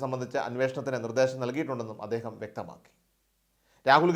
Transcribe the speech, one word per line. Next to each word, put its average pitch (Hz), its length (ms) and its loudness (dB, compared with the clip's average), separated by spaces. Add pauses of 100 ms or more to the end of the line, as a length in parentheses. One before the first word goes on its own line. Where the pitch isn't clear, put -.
സംബന്ധിച്ച 127 320 -4 (120)
അന്വേഷണത്തിന് 127 560 -2
നിർദ്ദേശം 131 400 2
നൽകിയിട്ടുണ്ടെന്നും 120 640 -4
അദ്ദേഹം 113 360 -4
വ്യക്തമാക്കി. - 500 -12 (960)
രാഹുൽ 156 280 8